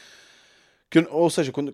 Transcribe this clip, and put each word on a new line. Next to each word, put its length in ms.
que 120
eu, 100
ou 220
seja, 200
quando 220